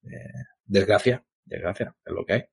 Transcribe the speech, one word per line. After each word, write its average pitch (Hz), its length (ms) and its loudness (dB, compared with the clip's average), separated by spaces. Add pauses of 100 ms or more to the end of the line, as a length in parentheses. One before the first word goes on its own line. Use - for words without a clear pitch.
eh, - 280 -14 (340)
desgracia, 101 580 4 (200)
desgracia, - 500 -6 (100)
es 82 80 -10
lo 87 140 -6
que 92 60 0
hay. 117 100 0 (100)